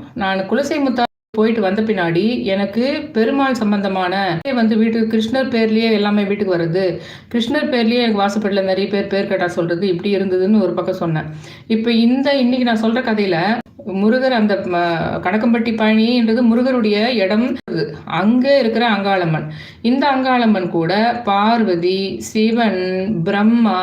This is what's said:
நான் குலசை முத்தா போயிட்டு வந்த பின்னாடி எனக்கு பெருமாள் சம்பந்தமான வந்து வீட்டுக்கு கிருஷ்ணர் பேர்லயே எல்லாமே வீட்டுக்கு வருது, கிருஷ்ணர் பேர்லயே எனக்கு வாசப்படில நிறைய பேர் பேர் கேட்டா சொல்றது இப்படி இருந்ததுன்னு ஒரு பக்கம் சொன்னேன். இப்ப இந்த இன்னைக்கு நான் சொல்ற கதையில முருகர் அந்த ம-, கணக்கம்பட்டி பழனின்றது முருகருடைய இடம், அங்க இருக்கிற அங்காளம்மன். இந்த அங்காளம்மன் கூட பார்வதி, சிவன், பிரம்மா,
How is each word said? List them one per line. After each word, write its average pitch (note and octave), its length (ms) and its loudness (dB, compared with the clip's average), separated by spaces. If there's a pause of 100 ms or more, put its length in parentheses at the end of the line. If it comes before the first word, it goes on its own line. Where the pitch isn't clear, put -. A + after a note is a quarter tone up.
(140)
நான் F#3+ 360 -2
குலசை C#4 300 0
முத்தா A#3+ 260 0 (320)
போயிட்டு A3 240 2
வந்த G3 200 0
பின்னாடி F#3 420 0 (200)
எனக்கு G3 400 -2 (300)
பெருமாள் C4+ 460 0
சம்பந்தமான G3 540 0 (420)
வந்து A3+ 220 2
வீட்டுக்கு A3+ 340 0
கிருஷ்ணர் A3+ 400 0
பேர்லயே A3+ 400 2
எல்லாமே G#3 320 2
வீட்டுக்கு G3 320 0
வருது, E3+ 300 0 (440)
கிருஷ்ணர் C#4+ 400 -2
பேர்லயே A#3+ 340 2
எனக்கு G#3 180 0
வாசப்படில G3+ 420 0
நிறைய F#3+ 260 -2
பேர் G3+ 180 -2
பேர் G3 200 -2
கேட்டா F#3 200 -2
சொல்றது E3+ 400 -2
இப்படி F3+ 280 -2
இருந்ததுன்னு F#3+ 460 2
ஒரு F3 120 0
பக்கம் F3+ 300 -4
சொன்னேன். D#3+ 240 -2 (400)
இப்ப A3+ 240 0
இந்த B3+ 420 2
இன்னைக்கு B3 360 2
நான் A3 140 0
சொல்ற A3+ 200 0
கதையில G#3 340 0 (560)
முருகர் A#3+ 460 2
அந்த G#3 160 2 (100)
ம-, F3 560 -2
கணக்கம்பட்டி A3+ 520 0
பழனின்றது A3 680 2
முருகருடைய A#3 560 2 (160)
இடம், G#3+ 340 0 (580)
அங்க B3 540 2
இருக்கிற A3+ 300 0
அங்காளம்மன். F#3+ 580 0 (340)
இந்த C4 260 0
அங்காளம்மன் B3 640 2
கூட E3 240 0 (300)
பார்வதி, G3 760 2 (200)
சிவன், A3 640 0 (400)
பிரம்மா, G#3 600 2